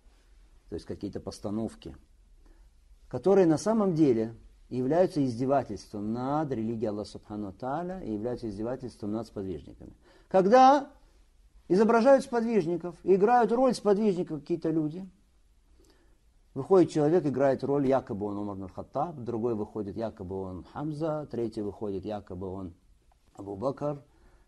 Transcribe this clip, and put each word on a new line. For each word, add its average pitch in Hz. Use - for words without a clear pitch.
то 95
есть -
какие-то 95
постановки, 101
которые 185
на 156
самом 208
деле 117
являются 147
издевательством 113
над 135
религией 113
Аллаха 104
Субхану 104
Тааля 175
и 110
являются 117
издевательством 110
над 113
сподвижниками. -
Когда 254
изображают 226
сподвижников, 180
играют 208
роль 254
сподвижников 190
какие-то 165
люди, 160
выходит 160
человек, 151
играет 143
роль, 139
якобы 123
он 101
Умар 101
ибн 95
Хаттаб, 143
другой 117
выходит, 104
якобы 98
он 92
Хамза, 151
третий 113
выходит, 101
якобы 98
он 92
Абу 101
Бакр, 139